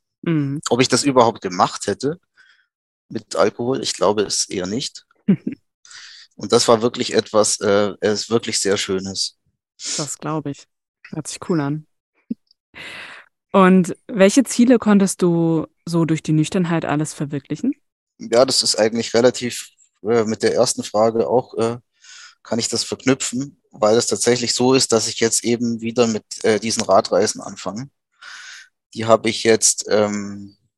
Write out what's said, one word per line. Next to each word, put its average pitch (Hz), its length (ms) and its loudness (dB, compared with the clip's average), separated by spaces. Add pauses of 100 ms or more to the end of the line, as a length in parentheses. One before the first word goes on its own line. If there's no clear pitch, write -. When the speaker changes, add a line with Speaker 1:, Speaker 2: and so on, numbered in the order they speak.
(220)
Speaker 1:
Mhm. 151 460 -2
Speaker 2:
Ob 120 120 0
ich - 80 2
das 120 160 0
überhaupt 123 360 4
gemacht 95 460 -2
hätte 131 340 -4 (880)
mit - 280 -12
Alkohol, 117 460 -2
ich - 120 -4
glaube 104 280 0
es - 260 -4
eher 90 180 -6
nicht. - 380 -8 (240)
Speaker 1:
<laughs> - 1080 -6
Speaker 2:
Und - 160 -6
das 117 160 2
war 113 140 6
wirklich 120 320 -4
etwas, 107 460 0
äh, 101 400 0
es 104 220 0
ist - 80 -10
wirklich 113 300 -2
sehr 98 160 0
Schönes. 95 640 -6 (580)
Speaker 1:
Das 147 220 -8
glaube 151 320 -6
ich. - 160 -14 (440)
Hört - 180 -10
sich - 100 -12 (100)
cool 165 120 2
an. 147 260 -4 (1700)
Und 185 440 4 (100)
welche 214 380 4
Ziele 240 340 4
konntest 202 440 2
du 170 440 2 (180)
so 165 200 0
durch 160 180 -2
die 156 100 -2
Nüchternheit 165 520 0
alles 151 280 -2
verwirklichen? 151 640 -6 (440)
Speaker 2:
Ja, 117 260 4
das 131 180 -2
ist - 140 -2
eigentlich 113 380 0
relativ, 120 540 0 (340)
äh, 113 220 0
mit 110 180 -4
der 151 120 2
ersten 120 280 0
Frage 110 460 0
auch, 123 300 -2
äh, 117 200 -2 (640)
kann - 160 -4
ich 113 100 -4
das - 160 -4
verknüpfen, 131 760 -4 (100)
weil 107 260 2
es 120 100 0
tatsächlich 120 480 0
so 127 200 2
ist, 127 180 2
dass 110 160 2
ich - 120 -6
jetzt - 240 0
eben 117 360 -2
wieder 117 260 0
mit, 110 180 -4 (200)
äh, 107 140 2
diesen 110 240 -4
Radreisen 101 580 2
anfange. 104 500 -10 (1040)
Die 113 100 -6
habe 113 240 4
ich - 160 -4
jetzt, - 440 2
ähm, 101 680 -2 (220)